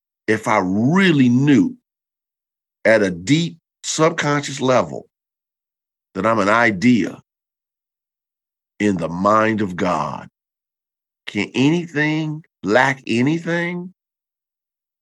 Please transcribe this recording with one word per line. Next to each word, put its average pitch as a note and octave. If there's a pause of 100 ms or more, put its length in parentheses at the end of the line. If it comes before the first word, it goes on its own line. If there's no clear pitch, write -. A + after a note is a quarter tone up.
(280)
if A2
I G#2+
really C3+
knew B2+ (1120)
at G#2+
a G2
deep G2 (240)
subconscious D3
level G#2+ (1040)
that F#2+
I'm A2+
an G2+
idea A2 (1600)
in G2+
the E2
mind G#2+
of F#2
God? E2 (1000)
Can -
anything D#3 (200)
lack B2+
anything E3+ (1080)